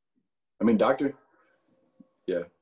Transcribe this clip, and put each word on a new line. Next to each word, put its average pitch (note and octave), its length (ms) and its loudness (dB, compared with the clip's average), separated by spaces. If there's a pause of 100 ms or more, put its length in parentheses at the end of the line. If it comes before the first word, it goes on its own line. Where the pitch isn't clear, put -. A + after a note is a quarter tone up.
(600)
I G2+ 40 -4
mean, A2+ 140 4
Doctor C3+ 380 0 (1080)
Yeah. F2 220 -6 (140)